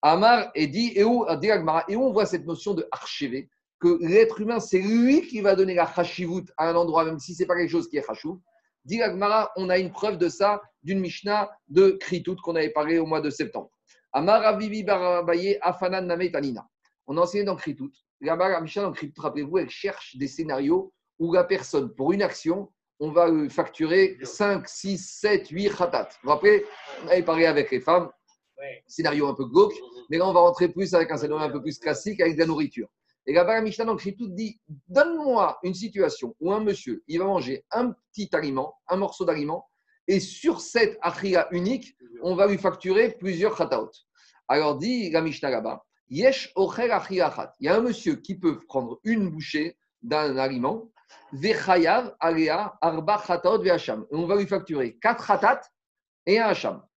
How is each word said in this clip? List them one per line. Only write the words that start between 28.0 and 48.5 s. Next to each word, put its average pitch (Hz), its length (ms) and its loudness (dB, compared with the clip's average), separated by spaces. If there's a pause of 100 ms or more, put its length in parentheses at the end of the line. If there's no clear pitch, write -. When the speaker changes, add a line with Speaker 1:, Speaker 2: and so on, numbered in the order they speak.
Speaker 2:
Oui. - 80 -14 (200)
Speaker 1:
scénario 147 400 -2
un 135 80 -2
peu 135 100 -6
glauque, 180 300 4 (340)
mais 151 80 -4
là, 180 100 2
on 190 60 0
va 175 80 6
rentrer 175 300 4
plus 180 240 -4
avec 160 160 4
un 151 80 -2
scénario 151 260 -2
un 147 60 -2
peu 143 100 -6
plus 143 180 -8
classique, 160 440 -6
avec 165 140 2
de 156 40 -2
la 165 60 4
nourriture. 147 420 -4 (400)
Et 139 60 -2
là-bas, 214 200 4
la 226 60 0
Mishnah 220 240 -4
dans 220 120 -2
Kritout 202 320 -10
dit, 202 320 -10 (260)
donne-moi 262 800 2
une 180 100 -2
situation 185 640 -4
où 170 140 -2
un 214 80 0
monsieur, 190 480 -4
il 160 100 -4
va 185 60 0
manger 143 480 -4
un 240 200 -2 (200)
petit 208 200 -8
aliment, 147 440 -2 (120)
un 180 80 0
morceau 190 280 -4
d'aliment, 156 440 -2 (380)
et 190 140 2
sur - 400 -2
cette - 420 0
achila 175 480 0
unique, 180 460 -4 (260)
on 175 140 -2
va 196 100 6
lui 202 100 2
facturer 196 540 2
plusieurs 185 460 -2
khataot. 135 340 -2 (560)
Alors 147 320 2
dit 214 320 -2
la 160 100 2
Mishnah 151 300 -4
là-bas, 117 340 -6 (240)
Yesh 240 460 0
ochel 208 380 0
achila 180 340 0
achat. - 320 -6
Il 135 80 -6
y - 20 0
a 180 60 4
un 226 60 4
monsieur 226 340 -2
qui - 240 -10
peut 160 300 -2